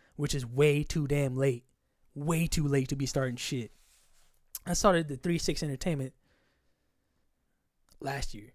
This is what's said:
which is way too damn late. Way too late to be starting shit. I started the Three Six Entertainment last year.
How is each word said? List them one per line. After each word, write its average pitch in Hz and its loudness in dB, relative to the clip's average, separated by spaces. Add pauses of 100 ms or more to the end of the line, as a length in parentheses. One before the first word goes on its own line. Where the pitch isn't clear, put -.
(160)
which 147 -2
is 135 -2
way 143 4
too 151 -2
damn 139 0
late. 131 0 (500)
Way 160 0
too 151 2
late 139 2
to 143 -4
be 135 -4
starting 127 -2
shit. 123 -6 (960)
I 175 -2
started 170 4
the 139 -6
Three 170 0
Six 156 -2
Entertainment 139 -4 (1900)
last 139 -6
year. 107 -16